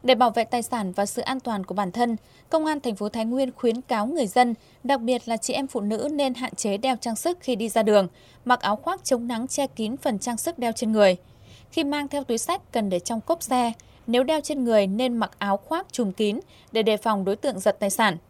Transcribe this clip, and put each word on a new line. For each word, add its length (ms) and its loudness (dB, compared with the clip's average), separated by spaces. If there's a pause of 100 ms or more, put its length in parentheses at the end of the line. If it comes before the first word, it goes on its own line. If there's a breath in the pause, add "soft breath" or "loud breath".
Để 120 6
bảo 140 4
vệ 140 0
tài 200 -2
sản 280 -4
và 140 0
sự 160 -6
an 180 -4
toàn 240 -4
của 120 -8
bản 160 -2
thân, 240 0 (380 soft breath)
Công 120 2
an 140 -2
thành 160 -4
phố 140 -4
Thái 160 -4
Nguyên 260 0
khuyến 300 -2
cáo 260 -2
người 200 0
dân, 280 4 (280 loud breath)
đặc 180 0
biệt 260 -2
là 100 -2
chị 160 -4
em 140 -2
phụ 140 -4
nữ 300 -2
nên 220 0
hạn 220 -6
chế 220 -2
đeo 180 0
trang 200 -6
sức 260 -2
khi 140 -2
đi 140 -4
ra 140 2
đường, 240 6 (380 soft breath)
mặc 160 2
áo 140 0
khoác 280 -6
chống 240 0
nắng 200 -4
che 200 -2
kín 300 -6
phần 220 -2
trang 180 -4
sức 220 -4
đeo 120 0
trên 200 -2
người. 240 6 (560 soft breath)
Khi 120 0
mang 240 -2
theo 160 -4
túi 140 -2
xách 340 -4
cần 180 0
để 100 0
trong 220 -4
cốp 220 -2
xe, 280 0 (360 soft breath)
nếu 160 2
đeo 180 0
trên 220 -4
người 240 4
nên 300 -2
mặc 200 -2
áo 200 0
khoác 340 -4
trùm 200 -2
kín 280 -2 (320 loud breath)
để 120 2
đề 140 4
phòng 280 0
đối 100 0
tượng 240 -4
giật 200 2
tài 100 0
sản. 280 2 (120)